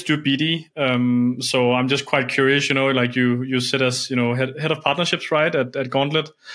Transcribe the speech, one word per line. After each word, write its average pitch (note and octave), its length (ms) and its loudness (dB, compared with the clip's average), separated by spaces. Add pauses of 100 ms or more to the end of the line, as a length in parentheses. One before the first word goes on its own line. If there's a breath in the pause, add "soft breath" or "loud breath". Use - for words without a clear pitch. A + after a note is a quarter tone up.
to D3+ 100 2
do D3+ 60 -4
B C#3 160 2
D. D#3+ 360 -2
Um, B2 680 2
so B2 340 2
I'm B2+ 140 0
just C3+ 180 -2
quite C3 220 0
curious, C#3 420 2
you C#3 40 2
know, C3+ 120 2
like, B2 280 0
you, B2 280 2
you C3 180 -2
sit C3 220 0
as, B2+ 260 -2
you C3 80 -2
know, A#2+ 160 0
head, C3 260 -2
head D#3 140 -2
of D3+ 80 -4
partnerships, E3+ 500 -2
right, D#3+ 240 2
at, B2+ 220 -2
at C3 140 -4
Gauntlet. D3 400 0 (240 loud breath)